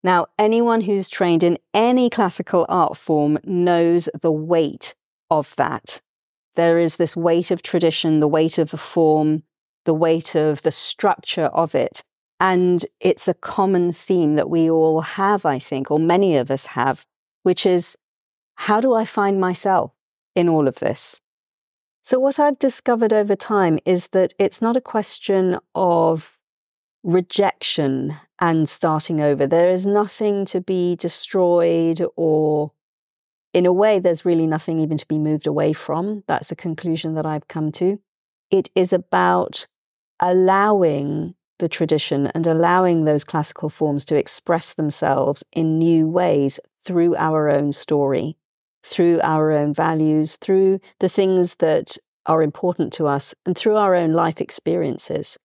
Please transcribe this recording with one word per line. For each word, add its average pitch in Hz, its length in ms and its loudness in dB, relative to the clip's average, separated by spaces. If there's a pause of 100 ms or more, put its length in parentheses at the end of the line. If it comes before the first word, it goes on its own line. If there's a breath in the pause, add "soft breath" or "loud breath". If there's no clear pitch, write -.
Now, 180 220 2 (120)
anyone 226 440 2
who's 190 260 -2
trained 175 360 2
in 170 140 2 (140)
any 240 380 2
classical 185 580 -2
art 175 300 0
form 151 440 0
knows 175 640 2 (140)
the 165 120 0
weight 160 600 -2 (360)
of - 260 -2
that. - 460 -4 (540)
There 170 220 4
is 170 180 0
this 165 200 -2
weight 170 360 0
of 170 100 -4
tradition, 160 580 0
the 151 80 2
weight 160 300 0
of 156 120 -2
the 160 60 -12
form, 156 680 0 (420)
the 165 80 2
weight 165 400 0
of 151 260 0
the 156 120 -2
structure - 720 -4
of - 280 -2
it. - 300 -2 (340)
And 180 460 2 (160)
it's - 280 0
a 180 60 0
common 185 580 -2
theme 160 420 0
that 147 160 0
we 165 200 2
all 160 300 2
have, 196 460 -2
I 139 120 0
think, 135 320 -8
or 151 80 2
many 175 380 4
of 127 140 0
us 135 160 -4
have, 123 360 -2 (420)
which 180 200 0
is, 180 320 2 (580)
how 214 280 0
do 262 100 2
I 220 140 0
find 196 340 0
myself 185 520 0 (420)
in 170 160 2
all 151 180 2
of 123 60 -2
this? - 440 -6 (840)
So 254 180 0
what 277 180 0
I've 294 200 2
discovered 233 560 0
over 208 220 0
time 190 500 0
is 180 220 0
that 190 300 0
it's 196 220 -2
not 233 160 0
a 254 60 -2
question 190 760 -2 (160)
of 165 560 0 (720)
rejection 151 1120 -2 (240)
and 160 300 2
starting 156 540 -2
over. 143 240 2
There 170 260 4
is 185 140 -2
nothing 202 600 0
to 185 140 -4
be 180 360 -2
destroyed, 170 1080 0 (140)
or 156 540 0 (840)
in 180 100 4
a 180 80 4
way, 208 260 4
there's 175 280 0
really 165 200 2
nothing 156 340 -2
even 156 180 -2
to - 100 -10
be 156 100 0
moved 151 280 -2
away 151 260 0
from. 185 560 -4
That's - 240 -4
a 160 40 -8
conclusion 160 580 -6
that 156 100 -4
I've 151 240 -6
come 156 240 -4
to. 196 260 -2 (520)
It 190 240 0
is 185 180 2
about 180 720 0 (540)
allowing 180 1120 2 (240)
the 170 120 -2
tradition 147 560 -2
and 165 200 -2
allowing 170 600 2
those 151 180 2
classical - 460 -6
forms 143 340 -4
to 156 100 -2
express - 600 -4
themselves 143 680 -2 (100)
in 160 260 0
new 165 280 2
ways 160 540 0 (240)
through 175 320 0
our 156 320 0
own 143 240 0
story, 143 640 -2 (480)
through 170 380 2
our 156 300 0
own 147 200 0
values, 156 640 0
through 190 420 2 (220 soft breath)
the 190 80 0
things 185 460 0
that - 420 0 (300)
are 160 160 2
important 165 500 -2
to 156 140 -4
us, 143 280 -4 (120)
and 175 100 -2
through 214 200 0
our 202 180 2
own 165 180 0
life 165 300 0
experiences. - 1040 -6